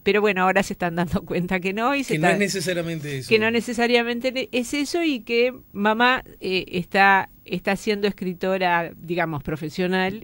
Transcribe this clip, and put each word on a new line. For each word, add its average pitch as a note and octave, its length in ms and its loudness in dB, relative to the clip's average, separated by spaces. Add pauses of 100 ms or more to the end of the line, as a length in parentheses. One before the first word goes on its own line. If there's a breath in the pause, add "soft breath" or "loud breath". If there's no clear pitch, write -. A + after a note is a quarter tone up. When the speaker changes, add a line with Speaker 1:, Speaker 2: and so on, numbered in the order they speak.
Speaker 1:
pero G3+ 180 2
bueno, G3+ 220 2
ahora F#3+ 200 4
se F#3+ 120 -6
están E3+ 220 -4
dando E3+ 260 0
<laughs> - 20 -14
cuenta F3+ 340 -2
que F#3 140 -2
no A#3 240 0
y C4+ 80 -2
se F#3 100 -2
Speaker 2:
Que D#3 40 0
no D#3+ 80 2
Speaker 1:
está F3+ 80 4
Speaker 2:
es F#3+ 60 0
necesariamente E3 800 -4
eso. B2+ 120 -10
Speaker 1:
que A3 80 6
no A3 120 2
necesariamente A#3+ 800 0
ne-, A#3+ 220 -6
es B3 220 -2
eso D4 280 -2
y C#4+ 180 0
que A#3+ 340 0 (180)
mamá, A3 500 2 (180)
eh, F#3 280 -2
está, F#3+ 640 4 (160)
está F3+ 300 -2
siendo G#3 300 -2
escritora, F#3 920 -2
digamos, E3 420 -2
profesional F#3 800 -2